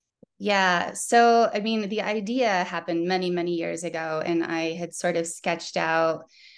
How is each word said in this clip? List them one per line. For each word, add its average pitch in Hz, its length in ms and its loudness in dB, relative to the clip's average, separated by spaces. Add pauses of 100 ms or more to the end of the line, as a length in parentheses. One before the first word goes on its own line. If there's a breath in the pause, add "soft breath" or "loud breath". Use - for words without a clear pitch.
(380)
Yeah. 190 560 2
So, 233 580 6
I 208 80 -2
mean, 220 280 -2
the 208 140 -2
idea 214 640 0
happened 170 420 -4
many, 180 240 0
many 175 240 -2
years 170 300 -4
ago, 160 400 -4
and 170 180 0
I 165 300 -2
had 175 220 -8
sort 175 220 -2
of 170 100 -2
sketched - 500 -6
out 165 460 0 (360 loud breath)